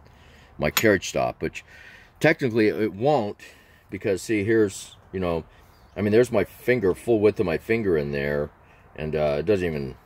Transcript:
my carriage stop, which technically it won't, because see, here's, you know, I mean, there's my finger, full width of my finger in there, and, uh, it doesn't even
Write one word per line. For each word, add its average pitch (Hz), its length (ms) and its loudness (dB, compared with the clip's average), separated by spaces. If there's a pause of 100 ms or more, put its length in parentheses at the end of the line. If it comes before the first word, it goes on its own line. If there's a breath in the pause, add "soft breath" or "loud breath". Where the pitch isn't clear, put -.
(600 soft breath)
my 76 100 0
carriage 101 400 2
stop, 62 320 -4
which - 240 -8 (540 loud breath)
technically 117 480 2
it 92 260 -2
won't, 113 460 -2 (500 soft breath)
because 98 320 -4
see, 107 220 -2
here's, 110 540 0 (140)
you 95 80 -6
know, 85 260 -2 (480 soft breath)
I 92 80 -8
mean, 104 120 0
there's 123 180 4
my 101 140 2
finger, 107 500 0
full 113 240 0
width 101 220 4
of 101 40 -2
my 82 120 0
finger 101 400 -2
in 71 160 -2
there, 73 360 -2 (460 soft breath)
and, 76 180 -6
uh, 76 260 0
it 76 60 -6
doesn't 95 200 0
even 71 300 -6 (100)